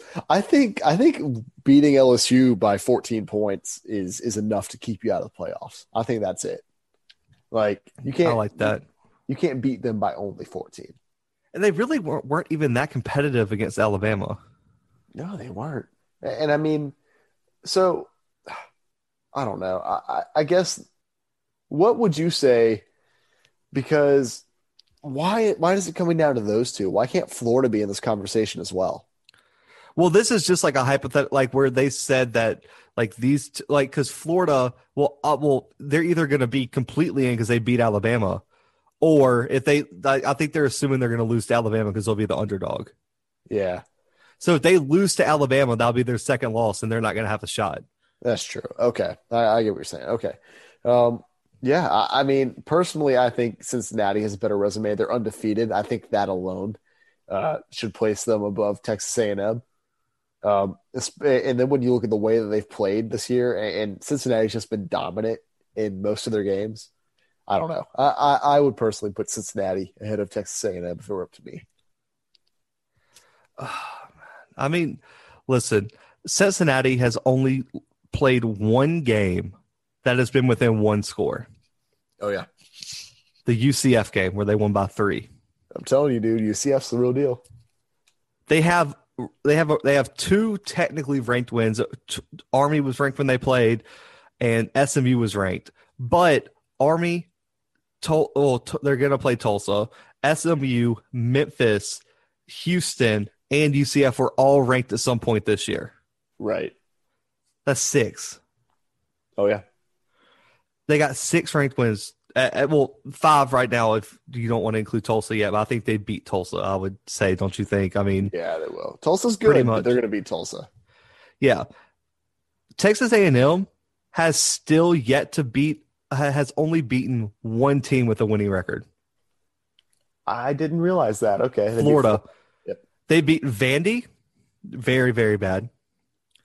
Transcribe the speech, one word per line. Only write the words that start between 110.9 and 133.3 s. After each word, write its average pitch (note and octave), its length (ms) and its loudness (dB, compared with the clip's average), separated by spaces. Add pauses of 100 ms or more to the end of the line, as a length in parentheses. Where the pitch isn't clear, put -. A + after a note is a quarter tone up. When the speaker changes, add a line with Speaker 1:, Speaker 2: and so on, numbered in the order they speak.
Speaker 2:
got C#3 180 0
six - 380 -2
ranked C#3 240 0
wins. A2+ 340 -2 (240)
Uh, B2+ 160 2
uh, C3+ 160 0
well, D3 260 2 (160)
five C#3+ 420 4
right B2 180 0
now A2+ 240 2
if - 240 -6 (140)
you A#2 160 -6
don't A#2 140 0
wanna A2 160 -2
include G#2+ 240 -4
Tulsa A2+ 320 -2
yet, G2+ 180 0
but G#2+ 80 0
I G#2+ 40 0
think A#2 220 -4
they A2 100 0
beat G#2 300 -8
Tulsa, F#2 320 -4
I G2 180 -2
would G2 300 -6
say, F#2+ 280 0
don't F#2 240 -4
you G#2 60 -4
think? G2 320 -2
I G2+ 60 2
mean, G2 300 0
Speaker 1:
Yeah, E2+ 260 -4
they D#2 80 -6
will. - 360 -12
Tulsa's G3 340 0
Speaker 2:
pretty - 240 6
Speaker 1:
good, B2 60 4
but A#2 60 2
Speaker 2:
much. G#2 120 0
Speaker 1:
they're B2 100 2
gonna A#2+ 140 0
beat G2+ 180 -4
Tulsa. - 420 -10 (720)
Speaker 2:
Yeah. A#2 240 4 (1120)
Texas G#3+ 360 4
A G#3 140 6
and C3+ 100 6
M D#3+ 300 4 (440)
has E3 280 2
still E3 560 2
yet B2+ 380 2
to D#3+ 120 -2
beat, C#3+ 400 -2 (280)
ha-, C#3+ 180 0
has C3+ 260 -2
only D#3+ 260 0
beaten A#2+ 580 -2
one C3 400 2
team B2+ 260 0
with A2 140 0
a A2+ 60 2
winning G#2 240 0
record. - 340 -4 (1400)
Speaker 1:
I A#2+ 260 -4
didn't D#3 280 -2
realize E3 400 0
that. G2+ 200 0
Okay. G#2+ 280 0
They A2+ 80 -2
beat A2+ 60 2
Speaker 2:
Florida. B2+ 360 4
Speaker 1:
Fl-, - 100 -14 (380)
yep. - 180 -12 (240)
Speaker 2:
They D#3+ 140 6
beat D#3 200 2